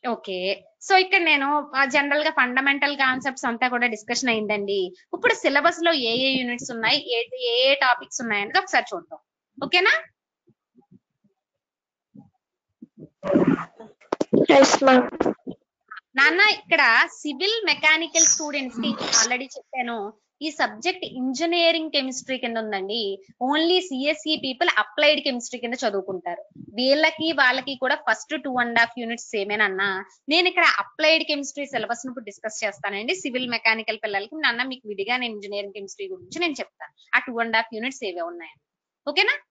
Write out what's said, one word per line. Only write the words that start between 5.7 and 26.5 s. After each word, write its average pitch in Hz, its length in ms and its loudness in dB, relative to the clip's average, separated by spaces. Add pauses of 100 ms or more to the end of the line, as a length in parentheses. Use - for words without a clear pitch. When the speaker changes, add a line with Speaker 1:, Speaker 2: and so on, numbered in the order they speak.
Speaker 1:
లో 339 60 4 (180)
ఏ - 20 0 (140)
ఏ 269 120 2
units 247 380 -4
ఉన్నాయి, 233 240 0 (160)
ఏ, 233 60 -2 (260)
ఏ, 233 60 0 (160)
ఏ 277 40 6 (120)
topics - 380 -2
ఉన్నాయి 208 180 -2
అనేది 233 220 0
ఒకసారి 254 280 0
చూద్దాం, - 280 -12 (460)
ఓకేనా? 403 300 4 (4000)
Speaker 2:
ఎస్ 269 180 8 (100)
మ్యామ్. 254 200 8 (1120)
Speaker 1:
నాన్న, 320 220 4 (200)
ఇక్కడ 320 220 2 (380)
civil 330 360 -2 (140)
mechanical 320 600 2
students 277 520 -4
కి 294 60 0 (260)
already 247 300 0 (100)
చెప్పాను, 240 400 -8 (500)
ఈ - 20 -2 (100)
సబ్జెక్ట్ 302 460 -4 (160)
ఇంజనీరింగ్ 330 720 0
కెమిస్ట్రీ 262 480 -4
కింద 233 220 -4
ఉందండి. 208 360 -6 (480)
Only 330 380 2
సిఎస్ఈ 302 480 -2 (100)
people 277 260 -2 (120)
applied 294 440 2
chemistry 247 380 -6
కింద 240 180 -6
చదువుకుంటారు. 190 600 -4 (360)